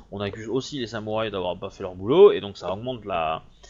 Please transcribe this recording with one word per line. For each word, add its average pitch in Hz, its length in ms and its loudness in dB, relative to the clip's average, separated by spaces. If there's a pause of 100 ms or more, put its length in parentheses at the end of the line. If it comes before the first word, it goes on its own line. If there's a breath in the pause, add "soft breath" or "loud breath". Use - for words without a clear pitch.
(120)
on 101 80 -8
accuse 101 280 -8
aussi 131 300 -4
les 120 80 -6
samouraïs 107 460 -6
d'avoir 90 260 -4
pas 98 100 -10
fait - 140 -14
leur 92 140 -10
boulot 143 340 8
et 90 100 0
donc 101 160 -10
ça 90 160 -6
augmente 113 320 -10
la, 80 380 -2 (280 soft breath)